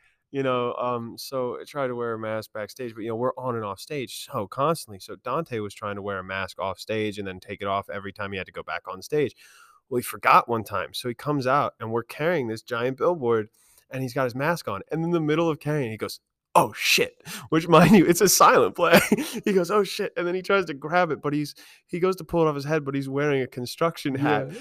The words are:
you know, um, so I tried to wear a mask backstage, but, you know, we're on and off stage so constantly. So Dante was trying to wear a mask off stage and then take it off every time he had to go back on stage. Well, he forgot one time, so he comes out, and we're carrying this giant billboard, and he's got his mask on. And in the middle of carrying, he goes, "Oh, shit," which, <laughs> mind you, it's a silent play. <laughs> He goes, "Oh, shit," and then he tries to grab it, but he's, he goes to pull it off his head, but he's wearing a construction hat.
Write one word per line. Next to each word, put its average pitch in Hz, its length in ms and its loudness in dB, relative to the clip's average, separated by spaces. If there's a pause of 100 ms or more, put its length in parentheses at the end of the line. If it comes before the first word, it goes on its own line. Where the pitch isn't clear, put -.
(300)
you 139 140 -4
know, 123 300 0
um, 117 440 -4
so 123 420 -6
I 87 40 -14
tried 139 240 -6
to 123 80 -4
wear 117 180 -4
a 110 40 -8
mask 110 340 -6
backstage, 110 420 -10
but, 113 80 -12
you 113 60 -6
know, 113 80 -4
we're 127 200 -2
on 127 200 -4
and 110 80 -6
off 98 160 -8
stage - 500 -10
so 110 160 -6
constantly. 131 540 -4
So 98 160 -16
Dante 127 420 -6
was 104 160 -8
trying 101 220 -8
to 98 60 -10
wear 98 180 -6
a 92 40 -12
mask 95 360 -6
off 95 180 -4
stage 107 400 -4
and 101 80 -8
then 92 140 -10
take 101 200 -14
it 101 80 -8
off 98 220 -2
every 98 220 -10
time 98 200 -10
he 95 60 -6
had 90 80 -8
to 87 60 -20
go 85 100 -10
back 82 260 -8
on 95 140 -12
stage. 147 320 -2 (540)
Well, 123 100 -2
he 123 60 -2
forgot 131 440 4
one 113 140 0
time, 92 320 -6
so - 140 -8
he 117 80 -6
comes 139 320 -4
out, 131 320 0
and 113 100 -8
we're 113 140 -2
carrying 156 420 -4
this 110 160 -8
giant 123 340 -4
billboard, 120 520 0 (420)
and 131 140 -6
he's 117 100 -8
got 135 80 0
his 123 140 -2
mask 151 320 -2
on. 98 140 -6 (100)
And 160 100 -2
in 170 80 -2
the 170 100 2
middle 156 300 2
of 147 80 -4
carrying, 147 320 -4
he 110 60 -8
goes, 101 240 -8 (340)
"Oh, 123 220 6
shit," - 440 0 (280)
which, 165 200 2
<laughs> 165 80 10
mind 170 200 10
you, 170 100 10
it's 175 140 4
a 196 80 6
silent 165 480 6
play. 170 280 6
<laughs> 226 400 -2
He 214 80 2
goes, 180 160 2
"Oh, 208 140 2
shit," 196 340 -4
and 180 120 -2
then 180 80 -2
he 190 60 -4
tries 196 240 2
to 156 80 -8
grab 160 360 0
it, 117 100 -2
but 147 120 -2
he's, 147 240 -4 (320)
he 175 100 -6
goes 190 180 2
to 175 80 -14
pull 165 220 2
it - 20 4
off 147 60 2
his 139 120 -6
head, 151 180 0
but 135 100 -4
he's 139 140 -4
wearing 139 340 0
a 123 60 -4
construction 143 640 -4
hat. 135 460 0